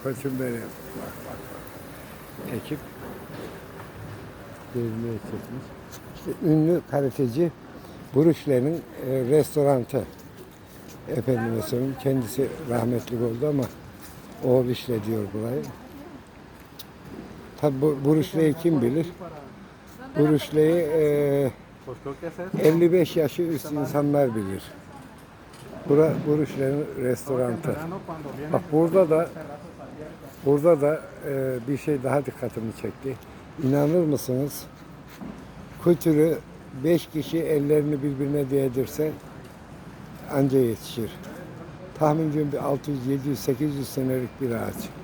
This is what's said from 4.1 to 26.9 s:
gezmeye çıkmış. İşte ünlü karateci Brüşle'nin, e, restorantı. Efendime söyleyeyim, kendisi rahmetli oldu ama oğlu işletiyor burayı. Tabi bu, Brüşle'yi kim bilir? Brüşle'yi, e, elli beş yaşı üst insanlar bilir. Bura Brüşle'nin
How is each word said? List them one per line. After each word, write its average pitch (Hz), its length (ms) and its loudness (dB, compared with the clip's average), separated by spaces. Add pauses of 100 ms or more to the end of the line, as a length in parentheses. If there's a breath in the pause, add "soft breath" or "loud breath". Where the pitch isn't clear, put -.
gezmeye 117 400 -2
çıkmış. 110 500 -8 (520)
İşte - 160 -10 (160)
ünlü 156 340 6 (100)
karateci 139 600 2 (640)
Brüşle'nin, 147 600 4
e, 160 40 -2 (500)
restorantı. 139 760 4 (1120)
Efendime 117 460 0
söyleyeyim, 127 420 -2
kendisi 135 440 0 (220)
rahmetli 120 460 0
oldu 120 340 0
ama 139 140 2 (800)
oğlu 127 280 6
işletiyor 110 520 -2 (100)
burayı. 117 280 -2 (2000)
Tabi 139 200 2
bu, 147 240 4
Brüşle'yi 156 480 4
kim 160 280 4
bilir? 143 260 2 (1120)
Brüşle'yi, 151 640 6
e, 147 680 4 (1120)
elli 165 300 8
beş 180 220 4
yaşı 160 260 2
üst 165 300 -2
insanlar 143 640 2
bilir. 95 280 -2 (1300)
Bura 147 240 6 (140)
Brüşle'nin 143 580 0 (160)